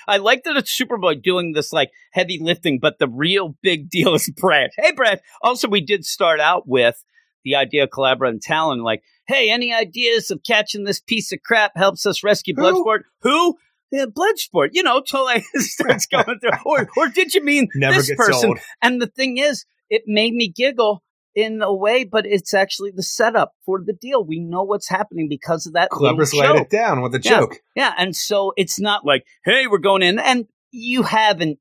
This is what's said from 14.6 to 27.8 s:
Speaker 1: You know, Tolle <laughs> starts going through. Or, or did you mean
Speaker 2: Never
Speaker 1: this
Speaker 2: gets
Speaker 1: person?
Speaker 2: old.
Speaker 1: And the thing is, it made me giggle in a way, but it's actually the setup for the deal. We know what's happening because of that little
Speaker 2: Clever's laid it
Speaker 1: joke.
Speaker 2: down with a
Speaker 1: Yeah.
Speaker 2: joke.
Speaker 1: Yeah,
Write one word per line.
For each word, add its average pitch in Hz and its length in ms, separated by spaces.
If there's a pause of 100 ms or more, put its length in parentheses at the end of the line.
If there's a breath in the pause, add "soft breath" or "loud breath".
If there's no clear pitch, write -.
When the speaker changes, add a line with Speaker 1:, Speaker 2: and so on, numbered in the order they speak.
Speaker 1:
You 359 120
know, 262 180
Tolle 262 460
<laughs> - 80
starts - 500
going 247 340
through. 233 100 (140)
Or, 277 320
or 302 120
did 339 260
you 359 100
mean 285 300
Speaker 2:
Never 139 240
Speaker 1:
this 135 100
Speaker 2:
gets 143 80 (100)
Speaker 1:
person? 135 240
Speaker 2:
old. 120 80 (220 loud breath)
Speaker 1:
And 247 220
the 233 60
thing 254 300
is, 285 280 (240)
it 226 160
made 214 260
me 233 160
giggle 226 540 (320)
in 220 260
a 202 140
way, 220 300
but 208 200
it's 202 300
actually 196 400
the 185 80
setup 226 500 (140)
for 190 180
the 208 80
deal. 240 320
We 160 160
know 170 220
what's 202 260
happening 180 400
because 160 380
of 160 80
that 175 180
little 135 240
Speaker 2:
Clever's 151 160
laid 143 220
it - 40
Speaker 1:
joke. - 120
Speaker 2:
down 202 320
with 123 120
a 131 80
Speaker 1:
Yeah. 220 180
Speaker 2:
joke. 117 160 (200)
Speaker 1:
Yeah, 247 220